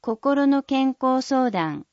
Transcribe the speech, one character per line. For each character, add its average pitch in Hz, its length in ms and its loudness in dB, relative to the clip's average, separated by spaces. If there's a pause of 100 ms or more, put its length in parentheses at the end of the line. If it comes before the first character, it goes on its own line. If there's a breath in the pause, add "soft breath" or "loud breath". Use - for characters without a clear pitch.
心 277 460 0
の 277 160 2
健 269 380 0
康 262 240 0
相 262 240 0
談 160 440 -4